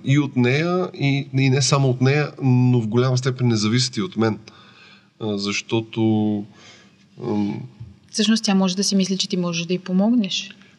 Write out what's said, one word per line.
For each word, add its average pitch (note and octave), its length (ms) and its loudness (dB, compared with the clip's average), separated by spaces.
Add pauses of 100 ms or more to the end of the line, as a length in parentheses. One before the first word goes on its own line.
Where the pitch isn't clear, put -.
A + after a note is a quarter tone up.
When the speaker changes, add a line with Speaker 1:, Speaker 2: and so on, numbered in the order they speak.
Speaker 1:
и C#3 140 2
от C#3+ 180 -2
нея, E3 580 0
и, C#3 340 0 (100)
и C3+ 120 4
не C#3 120 2
само C3+ 280 2
от B2 100 0
нея, C#3 320 2 (100)
но B2 380 4
в A2 80 -2
голяма B2 300 2
степен B2+ 300 0
не A2+ 80 2
зависят A2 400 0
и G#2+ 60 -2
от F#2 140 -8
мен. A2 220 0 (840)
А, G#2 180 -4
защото, G#2+ 1040 -2 (800)
ам, G#2 360 -2 (500)
Speaker 2:
Всъщност A3 340 0
тя G3 100 0
може F#3+ 220 0
да G3+ 80 -4
си G3 120 0
мисли, F#3+ 220 0
че - 100 -4
ти F#3+ 80 -6
можеш E3+ 300 -4
да F3+ 80 -4
й F3+ 40 -2
помогнеш. G3 720 0 (280)